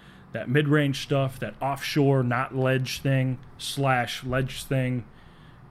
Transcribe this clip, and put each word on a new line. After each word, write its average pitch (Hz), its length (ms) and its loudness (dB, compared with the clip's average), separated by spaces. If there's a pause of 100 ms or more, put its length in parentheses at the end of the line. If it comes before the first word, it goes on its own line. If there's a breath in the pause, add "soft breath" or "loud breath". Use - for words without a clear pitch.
(340 loud breath)
that 117 160 -6
mid-range 143 540 2
stuff, 135 360 0
that 107 220 -8
offshore, 139 600 2
not 123 320 0
ledge 131 460 0
thing, 131 360 2 (200)
slash 127 680 0
ledge 131 380 -2
thing, 127 420 -2 (640 loud breath)